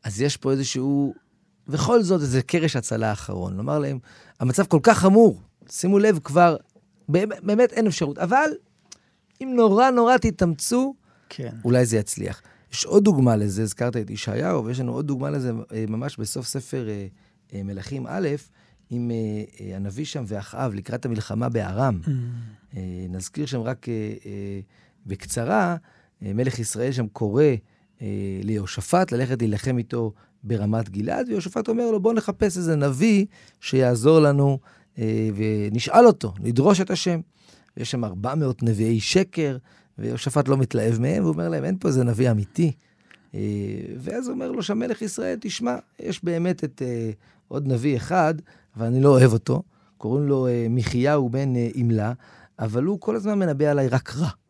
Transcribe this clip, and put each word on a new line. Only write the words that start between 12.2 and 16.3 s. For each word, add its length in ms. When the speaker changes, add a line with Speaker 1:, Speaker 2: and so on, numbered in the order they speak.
Speaker 1:
יש 120
עוד 180
דוגמה 320
לזה, 280
הזכרת 340
את 120
ישעיהו, 560
ויש 140
לנו 140
עוד 140
דוגמה 220
לזה, 220
אה, 140
ממש 300
בסוף 300